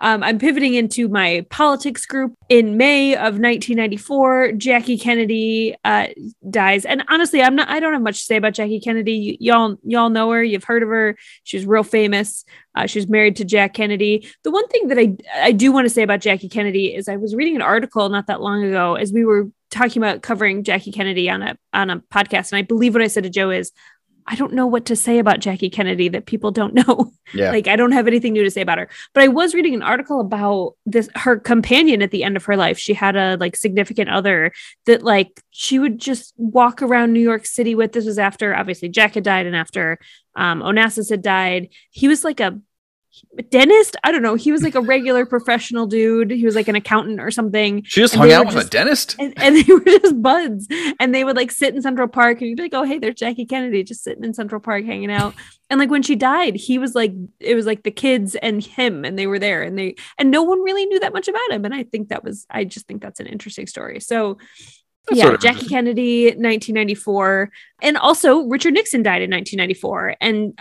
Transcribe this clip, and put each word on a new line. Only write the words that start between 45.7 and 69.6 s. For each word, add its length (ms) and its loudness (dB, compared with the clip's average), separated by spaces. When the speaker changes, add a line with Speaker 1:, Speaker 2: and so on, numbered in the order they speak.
Speaker 1:
dude. 460 2
He 120 -2
was, 120 2
like, 120 0
an 80 0
accountant 440 -2
or 100 -6
something. 540 -2
Speaker 2:
She 160 2
just 140 4
Speaker 1:
And 60 4
Speaker 2:
hung 80 8
Speaker 1:
they 60 10
Speaker 2:
out 120 6
Speaker 1:
were 80 -4
Speaker 2:
with 20 2
a 40 0
Speaker 1:
just 120 -6
Speaker 2:
dentist? 480 0
Speaker 1:
And, 160 -6
and 200 6
<laughs> 100 6
they 60 10
were 120 8
just 360 6
buds. 460 0
And 160 0
they 80 0
would, 140 0
like, 160 -2
sit 240 0
in 60 -6
Central 260 -2
Park 320 2
and 80 -6
you'd 80 -6
be 80 -6
like, 100 -8
"Oh, 100 0
hey, 140 -4
there's 160 -4
Jackie 320 -6
Kennedy 380 -4
just 180 -18
sitting 220 -12
in 100 -6
Central 260 -8
Park 240 -6
hanging 280 -8
out." 220 -4
And, 100 0
like, 120 2
when 120 0
she 140 0
died, 400 0
he 220 -4
was, 160 -6
like, 180 0
it 140 0
was, 120 0
like, 160 -4
the 80 -4
kids 460 -2
and 280 -4
him, 400 -4
and 140 -8
they 80 -4
were 120 -4
there. 240 -2
And 160 -8
they, 180 -8
and 120 4
no 120 4
one 200 2
really 240 -2
knew 140 0
that 120 -4
much 160 -6
about 220 -4
him. 140 -4
And 100 -6
I 100 -8
think 240 -10
that 160 -8
was, 240 -14
I 160 -6
just 220 -16
think 160 -14
that's 180 -16
an 60 -14
interesting 420 -14
story. 320 -14
So 380 -4
Speaker 2:
That's 120 2
Speaker 1:
yeah, 60 8
Speaker 2:
sort 120 8
of 40 -2
Speaker 1:
Jackie 180 4
Speaker 2:
interesting. 180 -4
Speaker 1:
Kennedy, 600 2
nineteen 380 -2
ninety-four. 760 -2
And 140 0
also 500 4
Richard 280 0
Nixon 280 0
died 200 0
in 80 -6
nineteen 280 -6
ninety-four. 640 -4